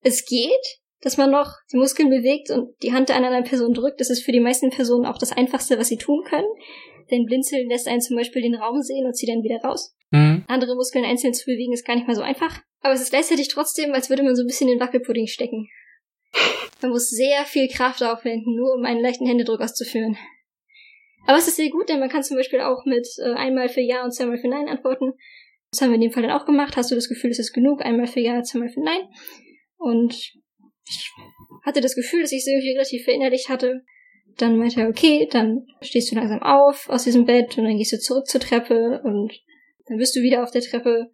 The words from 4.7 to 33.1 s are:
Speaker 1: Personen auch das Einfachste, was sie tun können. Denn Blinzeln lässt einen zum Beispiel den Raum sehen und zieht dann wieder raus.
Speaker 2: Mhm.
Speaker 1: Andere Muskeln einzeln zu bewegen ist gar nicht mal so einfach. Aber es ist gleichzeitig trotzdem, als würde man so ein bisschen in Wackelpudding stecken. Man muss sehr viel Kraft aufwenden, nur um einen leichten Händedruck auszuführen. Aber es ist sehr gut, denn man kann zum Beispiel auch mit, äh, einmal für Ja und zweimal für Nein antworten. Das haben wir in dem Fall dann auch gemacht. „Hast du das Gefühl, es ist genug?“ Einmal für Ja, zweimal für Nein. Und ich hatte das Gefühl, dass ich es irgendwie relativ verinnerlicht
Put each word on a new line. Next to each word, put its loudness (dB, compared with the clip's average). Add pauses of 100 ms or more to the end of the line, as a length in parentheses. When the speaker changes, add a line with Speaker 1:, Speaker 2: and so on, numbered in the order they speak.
Speaker 1:
Personen 0
auch -6
das -4
Einfachste, 0
was -2
sie -2
tun -2
können. -2 (640)
Denn 2
Blinzeln -2
lässt -2
einen 0
zum -2
Beispiel -2
den 0
Raum -2
sehen -4
und -2
zieht -4
dann -2
wieder -2
raus. -6 (140)
Speaker 2:
Mhm. 4
Speaker 1:
Andere -2
Muskeln -2
einzeln 0
zu -8
bewegen -2
ist -4
gar -2
nicht -2
mal 0
so -2
einfach. -4 (200)
Aber 2
es -2
ist -6
gleichzeitig 0
trotzdem, -4
als -2
würde 2
man 4
so 2
ein 0
bisschen 0
in 4
Wackelpudding -2
stecken. -8 (1120)
Man -2
muss 0
sehr 2
viel 2
Kraft -2
aufwenden, -2
nur 2
um -2
einen 0
leichten -2
Händedruck 2
auszuführen. -4 (1120)
Aber 8
es 2
ist 0
sehr 0
gut, -2
denn 0
man -2
kann -2
zum -4
Beispiel 0
auch -2
mit, 0 (120)
äh, -2
einmal -2
für -2
Ja 0
und -6
zweimal -4
für -2
Nein -2
antworten. -2 (580)
Das -4
haben 4
wir 4
in 4
dem 2
Fall -2
dann -2
auch -2
gemacht. 2
„Hast -2
du 0
das -4
Gefühl, -2
es -4
ist -6
genug?“ 2
Einmal -2
für -4
Ja, -2
zweimal -6
für -8
Nein. -2 (760)
Und 2 (760)
ich -12 (520)
hatte 0
das 0
Gefühl, -2
dass -2
ich -4
es -6
irgendwie 0
relativ -2
verinnerlicht 0